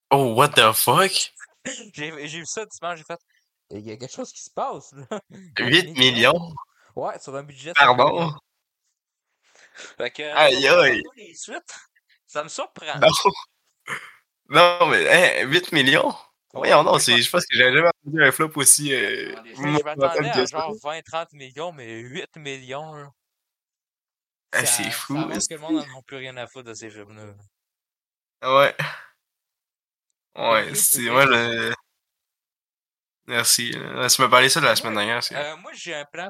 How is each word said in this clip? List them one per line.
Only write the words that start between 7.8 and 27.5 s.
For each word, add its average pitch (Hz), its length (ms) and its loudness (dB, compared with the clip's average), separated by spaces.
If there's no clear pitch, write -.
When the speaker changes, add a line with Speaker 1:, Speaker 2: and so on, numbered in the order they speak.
Speaker 2:
cinq 160 60 0
millions. 147 140 -8
Fait 123 140 -8
que, - 120 -14
euh, 151 120 -10
Speaker 1:
Aïe, 139 280 4
Speaker 2:
ça 160 120 6
va 175 80 6
Speaker 1:
aïe. 120 200 2
Speaker 2:
pas - 140 -18
les - 180 -20
suites. - 400 -16
Ça 151 160 -8
me 160 60 -14
surprend. 165 500 -10
Speaker 1:
Non. - 80 6
<laughs> - 400 0
Non, 175 380 4
mais, 104 560 4
hein, 110 60 -2
huit 165 240 -2
millions ? 147 380 2
Speaker 2:
Ouais, 135 160 -4
Speaker 1:
Voyons 156 140 6
donc, 175 80 2
Speaker 2:
moi, 160 80 2
je - 60 0
Speaker 1:
c'est, 123 80 0
Speaker 2:
m'att-, 117 100 4
Speaker 1:
je 117 80 -2
pense 175 160 -2
que 120 100 -4
j'avais 127 180 4
jamais 165 140 4
entendu 151 200 -2
un 135 80 6
flop 156 260 -4
aussi, 143 360 2
euh, 110 400 -4
Speaker 2:
mais - 120 -20
je 135 60 -14
m'attendais 147 600 -2
Speaker 1:
monumental 151 60 -4
Speaker 2:
à 240 80 -4
Speaker 1:
que - 100 0
ça. - 140 -10
Speaker 2:
genre 160 140 -6
vingt, 156 180 -8
trente 160 320 -10
millions, 143 380 -14
mais 117 300 -16
huit 123 340 -14
millions, 139 580 -14
là. 143 160 -20
Speaker 1:
Ah, - 80 -4
Speaker 2:
Ça, - 80 -6
Speaker 1:
c'est - 160 -2
Speaker 2:
ça - 80 -6
Speaker 1:
fou, - 240 -10
Speaker 2:
montre 156 140 -6
que - 40 -10
le - 40 -8
Speaker 1:
est-ce 196 220 -8
Speaker 2:
monde 151 240 -8
Speaker 1:
que 143 80 -18
Speaker 2:
en 131 80 -20
a - 40 -20
plus 139 140 -18
rien 131 200 -16
à 120 80 -12
foutre 123 240 -20
de 113 60 -16
ces 110 160 -18
films-là. 107 420 -20